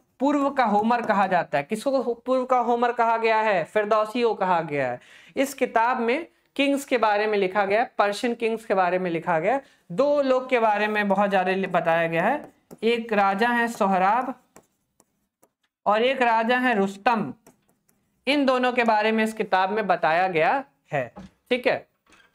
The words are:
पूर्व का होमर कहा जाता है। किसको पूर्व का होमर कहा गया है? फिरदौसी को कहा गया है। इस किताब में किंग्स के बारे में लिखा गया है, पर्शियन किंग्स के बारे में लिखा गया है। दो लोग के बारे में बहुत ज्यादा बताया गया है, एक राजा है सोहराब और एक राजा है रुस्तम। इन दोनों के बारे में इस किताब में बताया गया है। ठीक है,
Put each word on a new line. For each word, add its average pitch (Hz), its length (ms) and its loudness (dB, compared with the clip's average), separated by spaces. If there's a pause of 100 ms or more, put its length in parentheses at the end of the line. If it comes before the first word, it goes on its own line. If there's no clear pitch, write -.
(200)
पूर्व 277 300 0
का 269 160 0
होमर 220 360 2
कहा 202 260 0
जाता 165 300 0
है। 143 60 -2
किसको 233 520 -2
पूर्व 254 300 -2
का 254 140 2
होमर 240 340 0
कहा 233 240 2
गया 220 220 2
है? 208 240 0
फिरदौसी 214 580 0
को 220 140 2
कहा 185 260 0
गया 143 280 -2
है। 120 100 -8 (360)
इस 269 180 -2
किताब 233 460 0
में 247 260 -2 (300)
किंग्स 277 280 0
के 247 140 -2
बारे 214 280 0
में 214 120 -2
लिखा 196 260 0
गया 202 160 0
है, 247 180 -4
पर्शियन 208 360 -2
किंग्स 226 300 -4
के 214 100 -2
बारे 180 240 0
में 185 120 -2
लिखा 165 280 -2
गया 196 160 0
है। 277 80 -4 (280)
दो 277 320 0
लोग 262 280 0
के 254 100 2
बारे 214 280 2
में 208 200 0
बहुत 196 220 0
ज्यादा 185 220 2 (180)
बताया 170 380 0
गया 165 160 0
है, 285 200 -2 (400)
एक 226 300 0
राजा 202 360 2
है 233 200 0
सोहराब 208 640 0 (1500)
और 214 160 2
एक 262 200 0
राजा 233 360 2
है 254 180 2
रुस्तम। 196 560 -2 (920)
इन 285 200 0
दोनों 254 260 0
के 240 140 0
बारे 214 260 2
में 220 120 0
इस 220 100 -4
किताब 190 360 0
में 214 160 -2
बताया 170 420 2
गया 185 360 0 (280)
है। 131 200 -4 (380)
ठीक 247 160 0
है, 170 200 -2 (480)